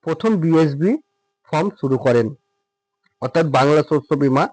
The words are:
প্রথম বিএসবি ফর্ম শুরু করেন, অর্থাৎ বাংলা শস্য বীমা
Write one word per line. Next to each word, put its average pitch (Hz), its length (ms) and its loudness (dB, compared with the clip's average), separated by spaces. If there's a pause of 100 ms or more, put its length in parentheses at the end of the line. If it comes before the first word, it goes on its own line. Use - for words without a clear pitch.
প্রথম 165 260 -2 (100)
বিএসবি 160 500 0 (580)
ফর্ম 170 180 -2 (100)
শুরু 131 280 -2
করেন, 120 220 2 (960)
অর্থাৎ 165 240 -2 (120)
বাংলা 147 320 4
শস্য 151 200 -2 (120)
বীমা 139 320 2